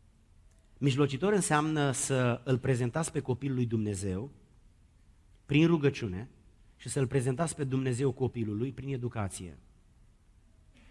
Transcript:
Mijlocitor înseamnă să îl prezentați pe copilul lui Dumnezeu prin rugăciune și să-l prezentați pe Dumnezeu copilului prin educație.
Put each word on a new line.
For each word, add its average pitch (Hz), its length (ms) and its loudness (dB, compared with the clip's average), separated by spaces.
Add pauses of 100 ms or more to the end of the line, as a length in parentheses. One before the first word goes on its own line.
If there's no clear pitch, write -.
(800)
Mijlocitor 139 540 2
înseamnă 156 580 2
să 123 540 0
îl 131 140 2
prezentați 127 540 -2
pe 147 80 -4
copilul 131 340 -4
lui 123 120 0
Dumnezeu 104 640 -2 (1160)
prin 151 200 4
rugăciune 127 640 0 (480)
și - 120 -12
să-l 131 180 0
prezentați 135 500 0
pe 147 80 -4
Dumnezeu 131 460 0
copilului 117 640 -2
prin 135 200 -8
educație. 104 680 -6 (1300)